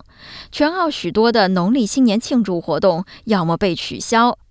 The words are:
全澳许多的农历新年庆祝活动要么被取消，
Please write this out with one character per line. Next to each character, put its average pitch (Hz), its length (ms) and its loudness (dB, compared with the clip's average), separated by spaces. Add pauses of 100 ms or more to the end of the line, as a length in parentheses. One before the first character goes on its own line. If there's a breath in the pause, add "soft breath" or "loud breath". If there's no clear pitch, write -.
(520 loud breath)
全 294 180 0
澳 339 200 -2
许 - 200 -6
多 220 220 2
的 220 160 2
农 185 260 0
历 254 120 2
新 262 180 0
年 220 160 4
庆 240 240 0
祝 180 160 -4
活 160 180 -2
动 180 280 0 (180 loud breath)
要 196 220 0
么 165 100 0
被 180 180 0
取 - 280 -8
消， 233 360 2 (140)